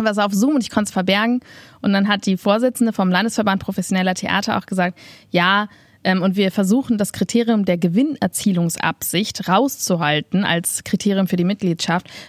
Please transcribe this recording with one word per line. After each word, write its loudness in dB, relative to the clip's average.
Was 0
auf 2
Zoom, 2
und 0
ich -8
konnte -2
es -14
verbergen. 2
Und 0
dann 2
hat 0
die 2
Vorsitzende 2
vom 0
Landesverband 0
Professioneller -2
Theater -2
auch -8
gesagt: -2
Ja, 2
ähm, 0
und 2
wir 2
versuchen, 0
das -2
Kriterium 0
der 0
Gewinnerzielungsabsicht -2
rauszuhalten 0
als -2
Kriterium 0
für -2
die 2
Mitgliedschaft, -2